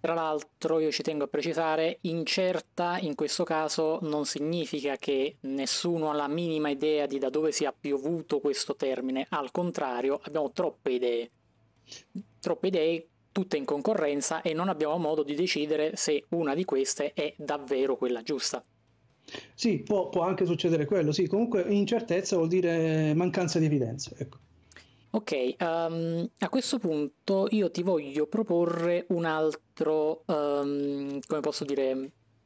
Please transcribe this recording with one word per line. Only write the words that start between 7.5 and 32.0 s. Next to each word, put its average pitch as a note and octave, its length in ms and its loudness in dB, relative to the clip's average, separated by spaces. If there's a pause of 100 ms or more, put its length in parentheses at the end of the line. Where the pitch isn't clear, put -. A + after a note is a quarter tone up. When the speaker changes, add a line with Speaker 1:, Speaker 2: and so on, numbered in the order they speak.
Speaker 1:
sia C#3+ 280 0
piovuto C#3+ 600 -2
questo C#3 380 0
termine, C3 540 -2
al C#3+ 200 -4
contrario C#3 720 0
abbiamo D3 300 -2
troppe C#3 400 -2
idee, A#2+ 380 0 (1080)
troppe - 300 -2
idee E3 380 2 (260)
tutte F#3 240 -2
in C#3 80 -2
concorrenza D3+ 760 0
e E3 100 0
non E3+ 160 0
abbiamo D#3 300 0
modo D#3 240 0
di C#3+ 120 -2
decidere D3+ 600 0
se D3 340 0
una D#3+ 240 0
di F3+ 100 0
queste C#3 480 0
è D3 240 -4
davvero C#3 600 0
quella A#2+ 260 -2
giusta. C3+ 400 -4 (920)
Speaker 2:
Sì, G#3+ 260 0
può, G3+ 280 0
può F3 140 0
anche F#3 240 2
succedere E3 380 2
quello, D#3 280 2
sì, E3+ 140 2
comunque G#3+ 420 0
incertezza G3+ 680 0
vuol E3 120 2
dire E3 680 2
mancanza F3 440 2
di D#3+ 80 4
evidenze, C3 520 0
ecco. - 200 -10 (720)
Speaker 1:
Ok, C#3+ 460 -2
ehm, E3 720 -2 (100)
a F#3+ 120 -2
questo C4 280 0
punto F3+ 720 0
io G#3 200 4
ti F3+ 120 -4
voglio D3+ 440 2
proporre F3 840 2
un E3+ 160 2
altro, D#3 1000 0
ehm, C#3+ 1000 0
come D#3 140 -2
posso D3 240 -2
dire, C3+ 460 0 (360)